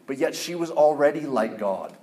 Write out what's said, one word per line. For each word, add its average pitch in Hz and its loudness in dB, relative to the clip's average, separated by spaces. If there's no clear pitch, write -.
But 135 -6
yet 151 0
she 175 -8
was 165 -4
already 151 4
like 113 -2
God. 92 -4